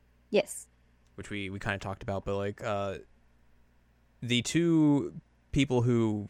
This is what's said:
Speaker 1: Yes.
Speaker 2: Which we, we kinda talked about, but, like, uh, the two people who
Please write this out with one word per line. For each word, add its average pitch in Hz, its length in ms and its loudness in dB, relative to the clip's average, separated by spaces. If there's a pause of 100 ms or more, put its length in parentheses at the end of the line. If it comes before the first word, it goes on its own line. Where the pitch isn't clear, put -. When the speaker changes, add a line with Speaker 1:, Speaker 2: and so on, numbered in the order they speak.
(300)
Speaker 1:
Yes. - 360 0 (480)
Speaker 2:
Which - 160 -14
we, 101 180 -6
we 98 100 -8
kinda 98 200 -4
talked 98 240 -8
about, 98 240 -6
but, 101 100 -2
like, 101 260 -6
uh, 101 360 -4 (1200)
the 120 220 2
two 156 720 2 (380)
people 135 300 2
who 110 480 2